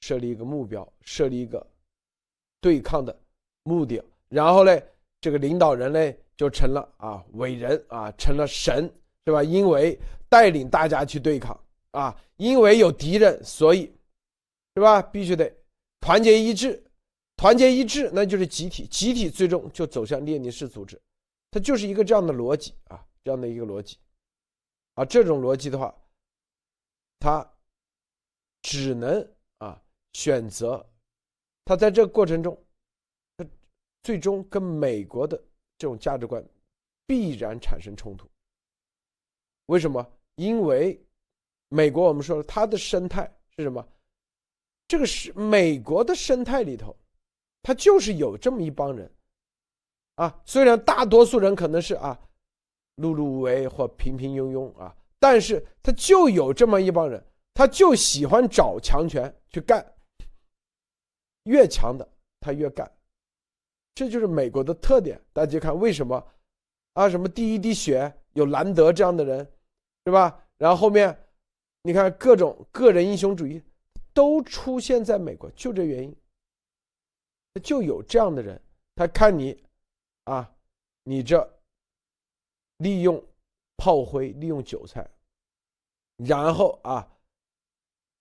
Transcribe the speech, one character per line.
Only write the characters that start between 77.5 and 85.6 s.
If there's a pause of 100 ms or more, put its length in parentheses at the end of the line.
就
有
这
样
的
人， (340)
他
看
你 (640)
啊， (500)
你
这 (1300)
利
用 (540)
炮
灰，
利
用
韭
菜， (1080)